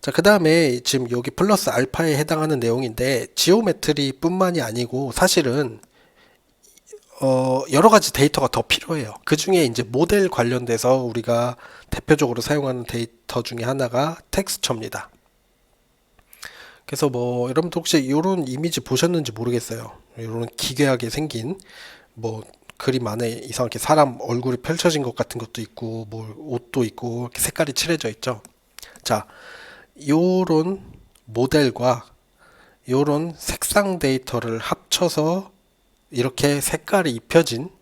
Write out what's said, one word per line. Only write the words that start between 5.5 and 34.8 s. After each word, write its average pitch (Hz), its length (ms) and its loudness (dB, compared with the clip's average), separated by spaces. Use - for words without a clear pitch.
어, 131 400 2
여러 160 160 8
가지 214 240 6
데이터가 143 360 2
더 - 120 -2
필요해요. 131 540 -4
그 - 100 2
중에 170 300 4
이제 117 180 -2
모델 165 460 4
관련돼서 123 680 2
우리가 120 600 -2
대표적으로 147 540 2
사용하는 131 420 -2
데이터 - 560 -6
중에 117 240 -8
하나가 131 540 -2
텍스처입니다. - 800 -4
그래서 143 240 -2
뭐 123 400 -2
여러분도 165 320 -2
혹시 143 300 2
요런 165 360 0
이미지 147 340 -4
보셨는지 151 520 0
모르겠어요. 113 580 -6
요런 113 360 -8
기괴하게 131 540 0
생긴 147 500 -6
뭐 110 300 -8
그림 127 300 -2
안에 110 240 -4
이상하게 117 480 -6
사람 147 420 4
얼굴이 123 380 -2
펼쳐진 160 440 0
것 123 120 -6
같은 - 240 -6
것도 113 240 -10
있고 113 480 -10
뭐 110 260 -12
옷도 131 480 -2
있고 117 380 -6
이렇게 - 180 -8
색깔이 - 320 -2
칠해져 151 380 -2
있죠. 110 320 -8
자, - 240 -2
요런 180 760 2
모델과 123 800 2
요런 147 480 0
색상 - 600 -2
데이터를 123 600 -2
합쳐서 170 960 -2